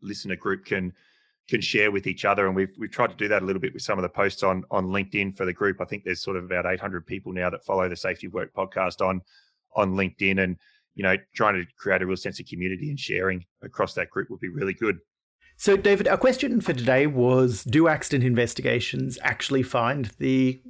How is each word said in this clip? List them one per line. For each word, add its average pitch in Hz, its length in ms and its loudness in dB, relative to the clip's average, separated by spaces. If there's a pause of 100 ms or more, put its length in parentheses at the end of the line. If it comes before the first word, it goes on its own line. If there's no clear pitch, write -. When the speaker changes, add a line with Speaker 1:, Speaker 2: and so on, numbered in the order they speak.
Speaker 1:
listener 98 360 -8
group 95 260 -4
can, 92 300 -2 (560)
can 120 100 0
share 104 320 2
with 98 160 -2
each 92 160 -6
other. 101 240 4
And 95 80 0
we've, 95 220 0
we've 110 140 -8
tried 117 180 2
to 90 60 -8
do 107 120 -2
that 101 140 2
a 92 40 -4
little 95 160 -2
bit - 120 -4
with 98 80 -12
some 104 160 -2
of 92 60 -2
the 87 60 -2
posts 101 320 0
on, 92 300 2
on 95 160 0
LinkedIn 98 480 -2
for 98 100 -4
the 90 60 -2
group. 98 300 -2
I 90 40 -4
think 104 200 -10
there's 92 160 -4
sort 95 160 -6
of 87 80 -6
about 90 200 -2
eight 90 140 -2
hundred 95 260 -8
people 95 280 -10
now 90 160 -2
that 92 160 -8
follow 92 240 0
the 87 80 -6
Safety 90 300 -6
of 87 60 -12
Work 90 200 -6
podcast 95 520 -2
on, 92 160 0 (540)
on 98 200 2
LinkedIn, 98 460 0
and, 92 140 0 (400)
you 101 80 -4
know, 95 140 4 (160)
trying 107 220 2
to 90 100 -4 (120)
create 95 240 0
a 92 40 0
real 92 100 0
sense 95 240 -8
of - 60 -14
community 92 440 -6
and 143 100 -6
sharing 92 440 -4 (200)
across - 320 -4
that 87 140 -6
group - 200 -6
would 92 100 -12
be 92 100 -8
really 92 240 -4
good. 98 260 -2 (580)
Speaker 2:
So, 202 180 4
David, 196 320 4
our 185 100 4
question 254 440 2
for 170 120 -2
today 127 320 4
was, 127 600 4
do 151 220 4
accident 147 360 2
investigations 123 960 0
actually 135 420 0
find 127 460 0 (100)
the 131 500 2